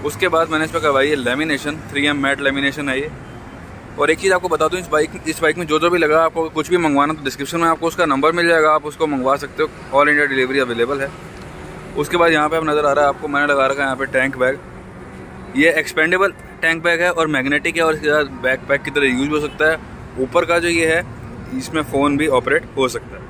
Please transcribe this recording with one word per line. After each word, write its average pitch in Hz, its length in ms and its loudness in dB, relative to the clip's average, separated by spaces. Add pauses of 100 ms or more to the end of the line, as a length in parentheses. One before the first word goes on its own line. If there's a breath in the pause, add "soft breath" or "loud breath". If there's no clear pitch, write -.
उसके 151 240 -2
बाद 160 200 2
मैंने 156 160 0
इस 156 60 -8
पर 165 80 -2
करवाई 143 300 2
है 151 80 2
lamination, 143 600 -2 (140)
थ्री 143 140 -2
एम 147 180 0
matte 139 180 0
lamination 139 480 -2
है 131 100 -2
ये। 151 120 -6 (880)
और 147 120 2
एक 160 80 0
चीज़ 190 140 2
आपको 180 160 0
बता 156 180 2
दूँ, 170 120 -2
इस 175 80 -10
bike, 156 220 0 (180)
इस 156 140 -4
bike 156 160 2
में 175 100 -4
जो 151 120 2
जो 165 100 4
भी 175 80 2
लगा, 160 260 4
आपको 160 260 0
कुछ 156 200 -4
भी 180 80 2
मंगवाना 147 360 2
तो 151 100 -8
description 139 360 -6
में 170 80 2
आपको 165 200 0
उसका 170 180 0
number 147 260 4
मिल 170 160 2
जाएगा, 156 240 6
आप 151 140 2
उसको 151 220 -2
मंगवा 135 280 2
सकते 143 280 -6
हो, 151 60 -2 (220)
all 143 180 4
India 147 180 4
delivery 135 360 2
available 120 380 0
है। 139 80 -4 (880)
उसके 147 200 -2
बाद 170 140 6
यहाँ 151 180 2
पे 160 80 0
आप 160 60 0
नज़र 151 220 2
आ 143 60 4
रहा 147 140 4
है 143 40 4
आपको, 139 180 -4
मैंने 143 200 0
लगा 139 200 4
रखा 139 140 0
है 139 40 2
यहाँ 135 120 -2
पे 135 100 -2
tank 131 300 0
bag, 131 200 2 (1000)
ये 151 180 6
expendable 170 600 2 (280)
tank 165 220 2
bag 170 180 2
है 180 100 4
और 165 180 0
magnetic 147 480 0
है, 170 60 2
और 160 100 4
इसके 151 140 -2
साथ 143 340 0
backpack 131 420 0
की 147 80 -6
तरह 139 200 2
यूज़ 131 180 0
हो 151 100 0
सकता 151 320 2
है। 160 80 -2 (400)
ऊपर 147 260 2
का 170 140 2
जो 170 100 0
ये 165 180 2
है, 165 180 0 (520)
इसमें 151 260 -4
phone 143 340 2
भी 160 160 0
operate 131 320 2 (120)
हो 135 120 2
सकता 117 260 -8
है। 92 140 -16